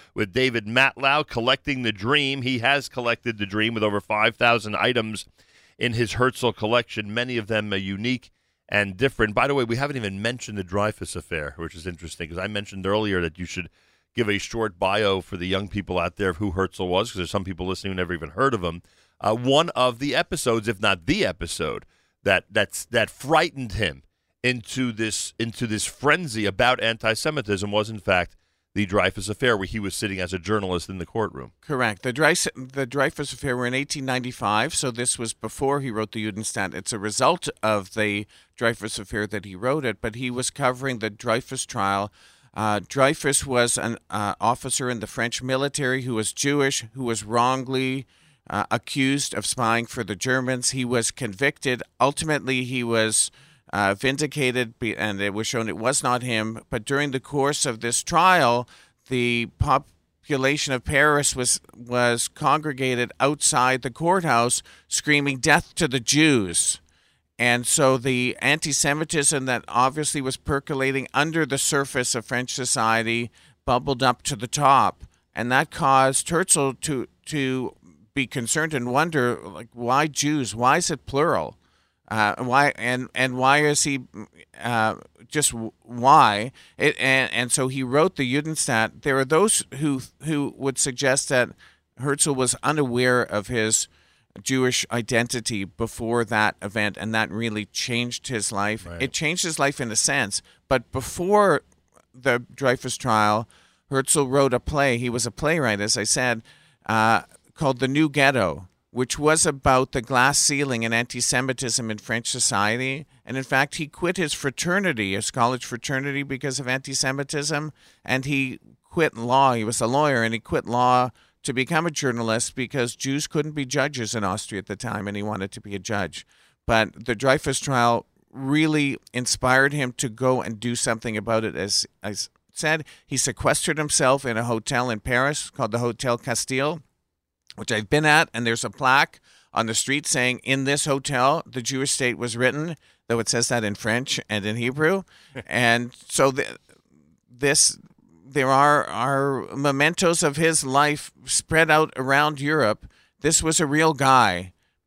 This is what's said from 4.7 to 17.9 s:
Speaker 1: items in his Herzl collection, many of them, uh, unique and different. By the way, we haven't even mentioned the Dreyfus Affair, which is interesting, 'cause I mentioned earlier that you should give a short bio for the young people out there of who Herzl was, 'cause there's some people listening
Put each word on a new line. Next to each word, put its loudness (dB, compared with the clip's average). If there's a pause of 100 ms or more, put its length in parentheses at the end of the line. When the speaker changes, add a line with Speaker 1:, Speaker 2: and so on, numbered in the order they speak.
Speaker 1:
items 0 (520)
in -2
his 0
Herzl 0
collection, -2
many -4
of -2
them, -2
uh, 0
unique -4 (380)
and 0
different. 0
By 2
the -2
way, 0
we -2
haven't -4
even -6
mentioned -6
the -4
Dreyfus -4
Affair, -8
which -10
is -14
interesting, -10
'cause -12
I -4
mentioned -8
earlier 2
that -2
you -8
should -8 (460)
give 0
a 2
short -4
bio 2
for -10
the -4
young 0
people -4
out -2
there 0
of -2
who -2
Herzl -2
was, 0
'cause -10
there's -4
some -2
people -6
listening -4